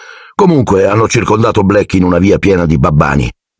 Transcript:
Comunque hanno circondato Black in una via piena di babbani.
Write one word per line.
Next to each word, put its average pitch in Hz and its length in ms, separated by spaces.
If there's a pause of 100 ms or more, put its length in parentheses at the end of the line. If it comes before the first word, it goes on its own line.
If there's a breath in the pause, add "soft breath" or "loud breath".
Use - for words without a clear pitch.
(360 loud breath)
Comunque 117 520
hanno 107 200
circondato 107 560
Black 98 300
in 92 100
una 90 140
via 92 200
piena 90 280
di 78 120
babbani. 71 540 (280)